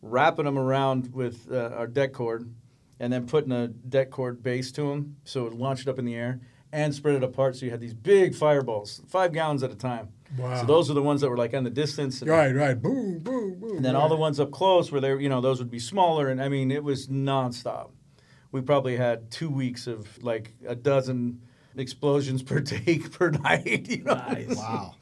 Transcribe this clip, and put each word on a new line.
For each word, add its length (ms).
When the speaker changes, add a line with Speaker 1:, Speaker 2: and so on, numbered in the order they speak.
Speaker 1:
wrapping 440
'em 120
around 560
with, 360
uh, 260
our 100
deck 260
cord, 360
and 140
then 140
putting 260
a 160
deck 420
cord 320
base 300
to 200
'em 320
so 220
it 80
launched 320
it 40
up 80
in 60
the 100
air 260
and 220
spread 220
it 80
apart 320
so 100
you 40
had 100
these 140
big 400
fireballs, 720
five 260
gallons 300
at 80
a 40
time. 340
Speaker 2:
Wow. 220
Speaker 1:
So 60
those 240
are 40
the 80
ones 200
that 80
were, 60
like, 180
on 100
the 60
distance. 520
And 80
Speaker 2:
Right, 240
right. 260
Boom, 380
boom, 400
boom. 180
Speaker 1:
And 80
then 120
all 120
the 60
Speaker 2:
Right. 60
Speaker 1:
ones 180
up 140
close 400
where 80
they, 160
you 120
know, 120
those 180
would 120
be 100
smaller. 480
And, 120
I 80
mean, 220
it 140
was 240
nonstop. 840
We 80
probably 360
had 360
two 180
weeks 380
of, 340
like, 320
a 100
dozen 640
explosions 680
<laughs> 60
per 120
take 500
per 200
night, 580
you 160
know? 100
Speaker 3:
Nice. 420
Speaker 4:
Wow. 440